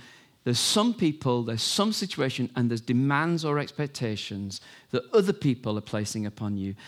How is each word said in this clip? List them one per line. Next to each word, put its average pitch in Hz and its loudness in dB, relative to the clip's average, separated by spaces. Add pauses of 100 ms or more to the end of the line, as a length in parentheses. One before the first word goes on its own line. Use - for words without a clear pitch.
(440)
there's 120 2
some 220 4
people, 147 0
there's 113 -2
some 208 2
situation, 131 -2
and 120 2
there's 113 -2
demands 143 2
or 147 0
expectations 107 -4 (300)
that 127 0 (100)
other 202 6
people 117 0
are 104 -6
placing 107 -4
upon 104 -4
you. 98 -4 (140)